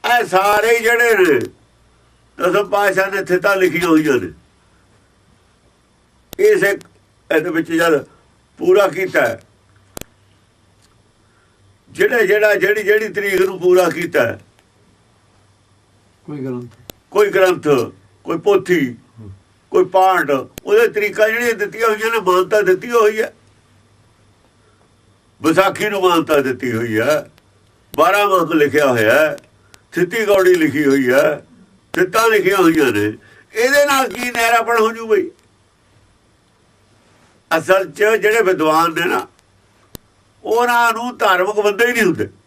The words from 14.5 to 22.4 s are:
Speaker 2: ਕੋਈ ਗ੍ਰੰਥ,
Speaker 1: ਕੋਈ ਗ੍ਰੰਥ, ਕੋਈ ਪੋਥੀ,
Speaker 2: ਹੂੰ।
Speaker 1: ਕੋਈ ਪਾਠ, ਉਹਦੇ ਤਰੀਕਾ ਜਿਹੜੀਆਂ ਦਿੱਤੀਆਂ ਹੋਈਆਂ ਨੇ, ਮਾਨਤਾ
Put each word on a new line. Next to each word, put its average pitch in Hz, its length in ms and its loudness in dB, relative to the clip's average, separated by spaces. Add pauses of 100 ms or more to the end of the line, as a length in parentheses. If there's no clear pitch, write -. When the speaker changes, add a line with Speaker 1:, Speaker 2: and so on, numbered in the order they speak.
Speaker 2:
ਕੋਈ 147 140 -14
ਗ੍ਰੰਥ, 123 320 -10 (400)
Speaker 1:
ਕੋਈ 202 180 2
ਗ੍ਰੰਥ, 180 380 0 (560)
ਕੋਈ 165 140 -6
ਪੋਥੀ, 180 600 0 (220)
Speaker 2:
ਹੂੰ। 104 120 -20 (400)
Speaker 1:
ਕੋਈ 190 140 2
ਪਾਠ, 185 440 0 (360)
ਉਹਦੇ 220 220 4
ਤਰੀਕਾ 208 400 -2
ਜਿਹੜੀਆਂ 233 260 -2
ਦਿੱਤੀਆਂ 208 340 -4
ਹੋਈਆਂ 214 240 -2
ਨੇ, 226 80 -2
ਮਾਨਤਾ 185 420 0